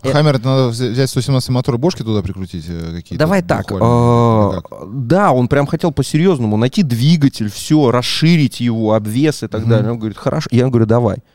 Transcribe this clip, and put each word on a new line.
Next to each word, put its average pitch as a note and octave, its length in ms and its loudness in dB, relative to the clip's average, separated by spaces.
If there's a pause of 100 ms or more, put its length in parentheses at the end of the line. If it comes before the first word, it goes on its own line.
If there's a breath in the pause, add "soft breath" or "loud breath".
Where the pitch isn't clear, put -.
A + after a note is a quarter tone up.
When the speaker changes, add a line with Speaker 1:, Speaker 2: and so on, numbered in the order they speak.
Speaker 1:
э C3+ 100 -2
Speaker 2:
Хаммер, D3 240 2
это A#2 100 -6
надо C3+ 220 2
взя-, A#2 220 -4
взять C3 180 0
сто - 140 -4
семнадцатый C3 300 -2
мотор B2 240 0
и - 20 -2
бошки D#3 240 -2
туда A2 180 -2
прикрутить, F2+ 480 -8
э, E2 280 -8
какие-то B2 280 -4
Speaker 1:
Давай F3+ 180 0
так, D3+ 200 -2
Speaker 2:
буквально, G#2+ 240 -2
Speaker 1:
э, A#2 680 2
Speaker 2:
или F#2+ 80 -6
как? A2+ 460 -10
Speaker 1:
да, F3 260 4
он B2 160 2
прям C#3 180 2
хотел - 260 -2
по-серьезному C#3 640 0
найти B2+ 240 0
двигатель, C3 680 2
все, D3+ 400 2
расширить C#3 680 2
его, A2+ 320 0
обвес A2 500 0
и A2+ 60 -6
так G2+ 140 -6
Speaker 2:
Мгм. A2+ 80 0
Speaker 1:
далее. G#2+ 220 2
Он A#2+ 60 -6
говорит: G#2+ 200 -8
«Хорошо». D3+ 340 -4
Я B2 160 4
говорю: A#2 180 2
«Давай». A2+ 300 2 (180)